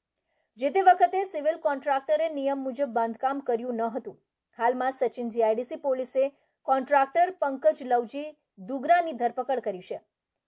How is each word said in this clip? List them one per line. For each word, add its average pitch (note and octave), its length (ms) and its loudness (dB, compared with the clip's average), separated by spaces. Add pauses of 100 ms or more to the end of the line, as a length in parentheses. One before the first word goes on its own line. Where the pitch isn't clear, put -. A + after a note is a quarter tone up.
(560)
જે C4 140 0
તે F#4+ 120 2
વખતે F#4 420 6
સિવિલ D#4+ 320 -2
કોન્ટ્રાક્ટરે D4 720 0
નિયમ C#4 300 -2
મુજબ C4 300 -4
બાંધકામ A#3 520 -2
કર્યું B3 340 -2
ન A3 80 -2
હતું. A3+ 340 -6 (420)
હાલમાં B3+ 340 0
સચિન A#3+ 360 -2
જી A3+ 140 0
આઈ A3 120 4
ડી A#3+ 100 -4
સી D#4+ 120 -10
પોલીસે C4 600 -2 (260)
કોન્ટ્રાક્ટર C4+ 680 2
પંકજ D4+ 520 0
લવજી B3+ 540 -2 (220)
દુગરાની D4 540 0
ધરપકડ A#3+ 480 -2
કરી F#3+ 200 -6
છે. - 200 -12 (480)